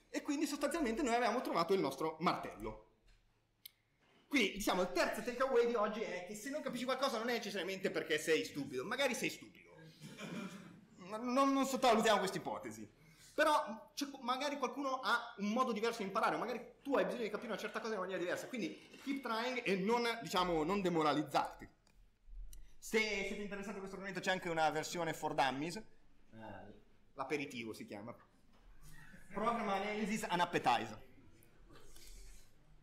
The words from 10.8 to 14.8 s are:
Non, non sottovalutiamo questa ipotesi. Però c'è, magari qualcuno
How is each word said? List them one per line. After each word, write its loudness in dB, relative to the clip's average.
Non, 2
non 4
sottovalutiamo 6
questa 0
ipotesi. -6
Però 2
c'è, -4
magari -2
qualcuno -2